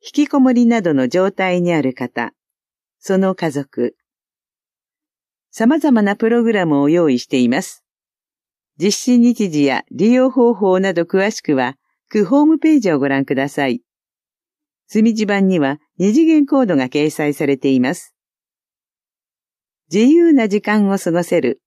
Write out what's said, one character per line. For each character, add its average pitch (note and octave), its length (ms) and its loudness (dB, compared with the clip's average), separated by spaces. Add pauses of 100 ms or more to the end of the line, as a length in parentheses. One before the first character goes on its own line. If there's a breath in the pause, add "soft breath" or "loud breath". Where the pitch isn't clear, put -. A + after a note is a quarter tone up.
引 D4 220 -2
き - 20 -16
こ C#4+ 120 0
も B3+ 120 4
り A#3+ 140 2
な A#3 160 2
ど E3 120 -2
の C3 140 0
状 F#3 220 0
態 F#3 300 -4
に F3 120 0
あ D#3 80 0
る C3 140 -4
方、 A#2+ 380 -10 (640)
そ F#3+ 200 -2
の F#3+ 180 0
家 E3 160 -4
族。 C3+ 440 -6 (1600)
様 B3+ 260 0
々 B3+ 240 2
な G3+ 140 0
プ A3 120 -2
ロ A#3+ 140 2
グ A3+ 100 0
ラ F#3+ 140 0
ム C#3+ 140 0
を C#3+ 80 2
用 E3 220 2
意 B2 100 0
し - 60 -16
て C#3 120 -2
い B2 100 2
ま C#3+ 140 -2
す。 - 220 -18 (960)
実 G3+ 360 -2
施 A#3+ 40 4
日 A#3 320 0
時 D3+ 140 0
や C3 280 -2
利 G#3+ 200 0
用 B3+ 180 2
方 A#3+ 240 2
法 F#3 260 0
な F#3+ 140 -2
ど E3+ 80 -2
詳 F#3+ 280 -2
し - 100 -12
く D3+ 140 -2
は、 B2+ 220 -2 (320)
区 G#3 160 0
ホ C4+ 180 2
ー D4 40 4
ム D#4+ 120 2
ペ D#4 180 2
ー C4+ 40 2
ジ G3+ 100 -2
を D3+ 80 0
ご C#3 80 -2
覧 C#3 180 0
く C#3 120 -4
だ C3+ 120 -4
さ C#3+ 200 -4
い。 B2 140 -6 (1040)
墨 A3 260 0
地 G#3+ 120 -4
版 G3 200 0
に F#3 140 0
は C#3 180 -2 (200)
二 G3 140 0
次 D#4+ 140 2
元 D#4 200 2
コ C#4 140 0
ー B3 60 0
ド F3 100 0
が B2+ 120 -2
掲 D3+ 220 -2
載 D3 240 -4
さ D#3 120 -4
れ C#3 100 0
て C#3 140 -2
い C3+ 80 2
ま B2+ 160 -2
す。 - 200 -18 (1800)
自 G#3+ 140 2
由 E4 260 4
な A#3 160 2
時 G3+ 140 -2
間 G#3 280 0
を G3 80 -2
過 F3 140 -4
ご F3 100 0
せ E3+ 180 0
る。 A#2+ 260 -4